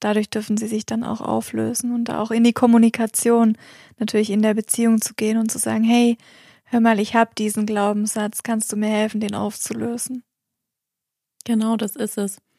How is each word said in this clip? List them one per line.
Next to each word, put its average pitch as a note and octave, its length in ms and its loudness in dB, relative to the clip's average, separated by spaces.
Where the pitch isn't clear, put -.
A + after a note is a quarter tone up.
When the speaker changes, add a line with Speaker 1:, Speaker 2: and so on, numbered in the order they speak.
Speaker 1:
dadurch G#3 300 0
dürfen G#3+ 260 -4
sie A3 100 -4
sich G#3+ 200 -4
dann A3+ 180 -4
auch A3 160 -6
auflösen A3+ 760 -4
und A#3 160 -2
auch A3 200 -4
in A#3 120 2
die A#3 120 4
Kommunikation A#3 1000 4
natürlich G#3+ 320 0
in G#3+ 120 2
der G#3+ 120 4
Beziehung A3+ 460 2
zu - 140 -8
gehen G#3+ 220 0
und A3+ 160 0
zu C4 60 -8
sagen, A3 260 0
"Hey, A#3+ 320 4
hör A#3+ 160 0
mal, A3+ 180 4
ich G#3 160 -2
hab A3+ 220 2
diesen G#3+ 300 -2
Glaubenssatz, G#3 760 -2
kannst A3 300 -4
du G#3 40 -4
mir G#3+ 120 0
helfen, G#3+ 320 0
den G#3 140 -4
aufzulösen?" A3+ 880 -6
Speaker 2:
Genau, A3 320 0
das - 200 -6
ist G#3+ 220 -6
es. G3 200 -6